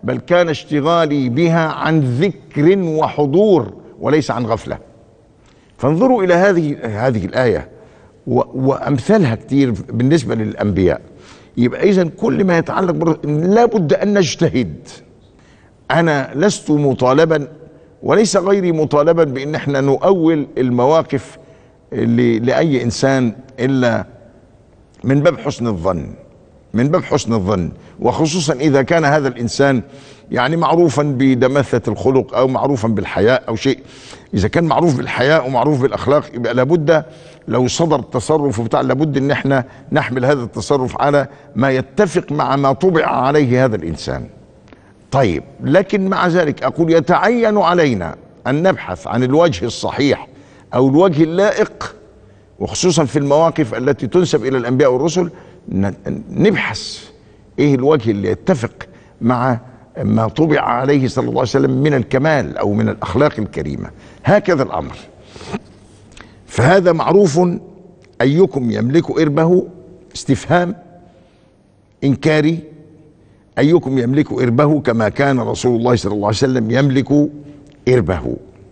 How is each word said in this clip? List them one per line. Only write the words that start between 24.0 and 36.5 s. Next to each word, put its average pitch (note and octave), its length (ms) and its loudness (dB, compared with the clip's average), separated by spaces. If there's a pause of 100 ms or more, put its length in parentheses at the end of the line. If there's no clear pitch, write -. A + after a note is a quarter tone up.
من C3+ 160 0
باب D3 180 2
حسن A#2+ 300 -6
الظن، F2+ 380 -4 (680)
من A#2+ 140 0
باب D#3+ 160 0
حسن - 300 -2
الظن، F#2 380 -2 (280)
وخصوصاً D3+ 540 0
إذا C3+ 280 2
كان E3 240 0
هذا C#3+ 220 2
الإنسان B2 540 0 (500)
يعني B2+ 260 0
معروفاً D#3+ 460 2
بدماثة C3 880 0
الخلق G#2+ 440 0
أو B2+ 120 2
معروفاً B2 400 -2
بالحياء A2+ 600 0
أو A2+ 80 -4
شيء. C3 240 -2 (540)
إذا G2+ 140 0
كان E3+ 160 0
معروف D3+ 340 2
بالحياء C#3 500 0
ومعروف C3 340 0
بالأخلاق B2+ 420 0 (100)
يبقى A#2 200 -4